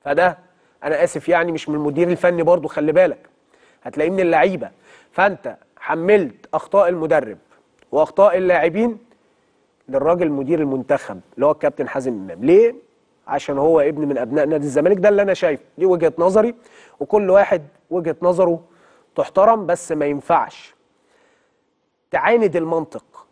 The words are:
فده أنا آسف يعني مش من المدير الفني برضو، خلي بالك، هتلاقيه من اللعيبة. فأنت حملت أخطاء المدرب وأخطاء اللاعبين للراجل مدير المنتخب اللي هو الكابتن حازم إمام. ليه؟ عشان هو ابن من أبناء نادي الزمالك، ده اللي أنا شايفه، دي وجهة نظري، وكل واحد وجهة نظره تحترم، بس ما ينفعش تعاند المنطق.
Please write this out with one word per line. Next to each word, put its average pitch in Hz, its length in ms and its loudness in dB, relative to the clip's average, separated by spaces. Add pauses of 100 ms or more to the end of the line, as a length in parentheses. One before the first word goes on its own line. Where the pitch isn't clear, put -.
فده 165 360 0 (460)
أنا 151 200 0
آسف 165 260 -4
يعني 170 220 2
مش 151 180 -8
من 151 60 -2
المدير 151 320 0
الفني 175 360 0
برضو، 160 240 2
خلي 151 240 -2
بالك، 170 380 0 (540)
هتلاقيه 151 280 -4
من 190 80 -2
اللعيبة. 165 520 0 (400)
فأنت 180 460 -2 (200)
حملت 165 760 -2
أخطاء 175 360 0
المدرب 156 480 -2 (540)
وأخطاء 175 460 2
اللاعبين 180 600 0 (920)
للراجل 156 400 0
مدير 143 300 -2
المنتخب 135 600 -4 (160)
اللي 127 100 -2
هو 151 60 4
الكابتن 143 360 -4
حازم 131 260 -4
إمام. 95 320 -10
ليه؟ 226 300 4 (520)
عشان 139 300 -6
هو 156 220 4
ابن 147 280 0
من 139 100 -4
أبناء 131 280 -2
نادي 151 200 -2
الزمالك، 151 320 0
ده 196 120 2
اللي 202 120 2
أنا 196 120 0
شايفه، 160 300 -2 (140)
دي 165 80 -2
وجهة 170 320 2
نظري، 208 380 2 (440)
وكل 196 300 0
واحد 185 380 2 (220)
وجهة 165 320 -4
نظره 175 420 0 (520)
تحترم، 208 500 2
بس 170 260 -4
ما 151 140 -2
ينفعش 143 720 -4 (1400)
تعاند 196 440 2
المنطق. 160 760 -6